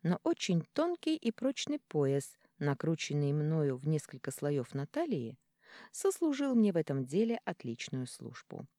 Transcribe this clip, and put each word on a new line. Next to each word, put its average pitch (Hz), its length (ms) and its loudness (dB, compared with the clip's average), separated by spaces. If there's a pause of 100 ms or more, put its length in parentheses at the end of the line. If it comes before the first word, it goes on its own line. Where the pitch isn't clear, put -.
но 175 220 2
очень 185 380 2 (100)
тонкий 330 440 0
и 233 140 0
прочный 277 480 -2 (100)
пояс — 139 480 0 (220)
накрученный 147 760 0
мною 151 440 2
в 131 100 -6
несколько 151 440 -2
слоёв 143 440 -2
на 139 120 -2
талии, 156 520 -4 (540)
сослужил 285 640 0
мне 214 180 6
в 170 40 2
этом 139 280 0
деле 214 400 2
отличную 127 640 -6
службу. - 600 -12 (120)